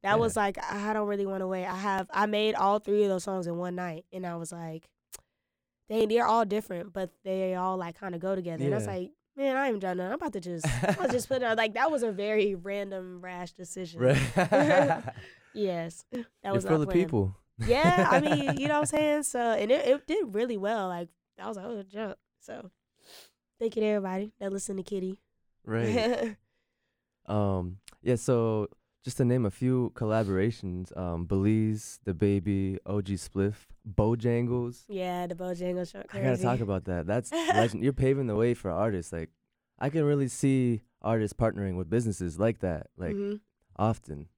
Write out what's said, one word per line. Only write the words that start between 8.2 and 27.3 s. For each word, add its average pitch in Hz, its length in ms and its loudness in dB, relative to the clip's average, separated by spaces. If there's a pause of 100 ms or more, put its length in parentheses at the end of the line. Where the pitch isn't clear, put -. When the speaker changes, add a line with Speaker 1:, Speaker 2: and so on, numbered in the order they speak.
Speaker 1:
together." 170 280 -4
And 139 100 2
I 127 40 0
was 214 80 -2
Speaker 2:
Yeah. 202 80 -6
Speaker 1:
like, 180 180 -6 (240)
"Man, 269 220 0
I 277 100 0
ain't 220 140 0
done 180 160 -2
nothing. 185 140 -4
I'm 262 40 -4
about 302 180 -6
to 202 60 -6
just, 170 260 -6 (340)
I'll 370 100 0
just 247 180 -2
put 269 140 0
it - 40 -2
out." 220 120 2
Speaker 2:
<laughs> 226 60 4
Speaker 1:
Like, 220 100 0
that 269 180 2
was 262 120 0
a 226 80 0
very 202 440 2
random, 190 680 -8
rash 180 320 -10
decision. 170 480 -10
Speaker 2:
Right. 165 1000 4
<laughs> - 60 -
Speaker 1:
<laughs> - 40 -12 (380)
Yes. 170 600 -4
That 240 140 -6 (180)
Speaker 2:
You're 196 100 -4
Speaker 1:
was 190 100 0
Speaker 2:
for 160 100 2
Speaker 1:
not 156 40 4
Speaker 2:
the 151 80 2
Speaker 1:
planned. 175 140 2
Speaker 2:
people. 107 360 0 (220)
Speaker 1:
Yeah, 320 540 4
I 269 100 6
mean, 285 360 2
Speaker 2:
<laughs> - 20 -4
Speaker 1:
you 277 80 0
know 302 80 2
what 294 60 4
I'm 294 40 2
saying? 302 380 2
So, - 160 -4
and 226 320 2
it, 294 160 4
it 277 200 4
did 302 280 -2
really 233 220 0
well. 202 320 -2
Like, 175 200 -6 (300)
I 190 80 -10
was 220 100 -8
like, 185 80 -12
"Oh, 220 180 -8
jump." 196 340 -8 (220)
So, - 300 -16 (880)
thank 226 160 -2
you 220 60 0
to 214 60 4
everybody 196 520 0
that 196 140 -4
listened 196 240 -6
to 190 60 -6
Kitty. 190 360 -6 (460)
Speaker 2:
Right. 220 760 0
Speaker 1:
<laughs> - 40 -20 (800)
Speaker 2:
Um, 95 520 0 (240)